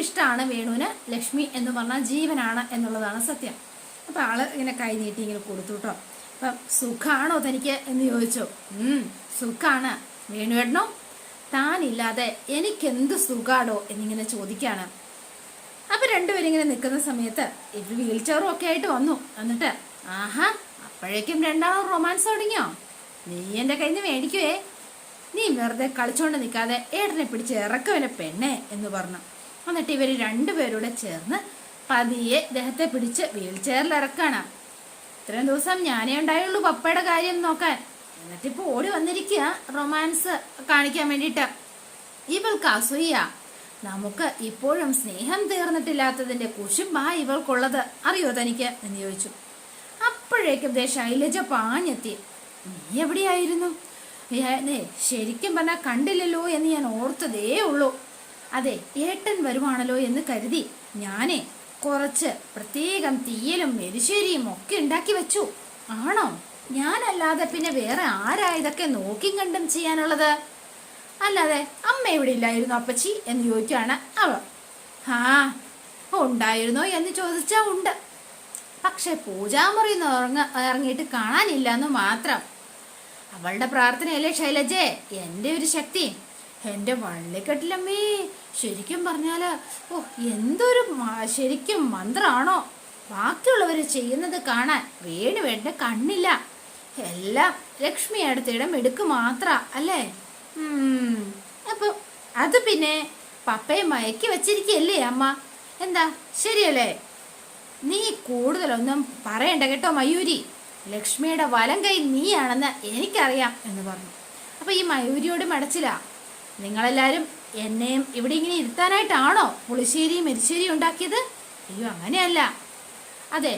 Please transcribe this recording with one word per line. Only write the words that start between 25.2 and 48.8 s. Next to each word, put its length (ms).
നീ 60
വെറുതെ 300
കളിച്ചോണ്ട് 460
നിൽക്കാതെ 340
ഏട്ടനെ 320
പിടിച്ച് 240
ഇറക്കുവനെ 440
പെണ്ണെ" 340
എന്ന് 200
പറഞ്ഞു. 260
എന്നിട്ട് 280
ഇവര് 180
രണ്ടുപേരൂടെ 640
ചേർന്ന് 380
പതിയെ 500
ദേഹത്തെ 360
പിടിച്ച് 320
വീൽ 220
ചെയറിൽ 320
ഇറക്കാണ്. 420
"ഇത്രയും 300
ദിവസം 260
ഞാനേ 320
ഉണ്ടായുള്ളൂ 460
പപ്പയുടെ 420
കാര്യം 280
നോക്കാൻ, 300
എന്നിട്ടിപ്പോ 420
ഓടി 220
വന്നിരിക്കുക 460
റൊമാൻസ് 560
കാണിക്കാൻ 420
വേണ്ടിയിട്ട്. 320
ഇവൾക്ക് 400
അസൂയ. 380
നമുക്ക് 400
ഇപ്പോഴും 500
സ്നേഹം 500
തീർന്നിട്ടില്ലാത്തതിൻ്റെ 1080
കുശുമ്പാ 480
ഇവൾക്കുള്ളത്, 580
അറിയോ 280
തനിക്ക്?" 320